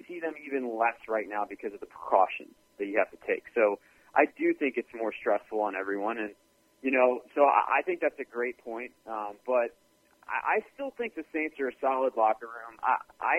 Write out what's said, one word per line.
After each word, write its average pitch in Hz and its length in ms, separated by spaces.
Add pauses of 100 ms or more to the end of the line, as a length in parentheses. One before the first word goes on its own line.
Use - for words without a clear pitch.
see 175 140
them 160 140 (120)
even 127 320
less 113 180 (120)
right 110 200
now 104 200
because 101 260
of 101 60
the - 60
precautions - 680 (240)
that 101 80
you 101 120
have 92 120
to - 160
take. - 180 (100)
So 104 240 (360)
I 143 120 (120)
do 170 140
think 147 240
it's 120 180
more 113 240
stressful 107 420
on 104 140
everyone. 98 440
And, 104 140 (500)
you 131 80
know, 127 320 (120)
so 143 100
I, 139 360
I - 20
think 180 180
that's 147 200
a 131 40
great 120 340
point. 117 340 (140)
Um, 107 300 (100)
but 123 260 (560)
I, 151 320
I 214 40 (100)
still 277 160
think 233 240
the 156 180
Saints 156 280
are 135 80
a 120 120
solid 131 360
locker 110 300
room. 117 360
I, 123 140 (240)
I 131 180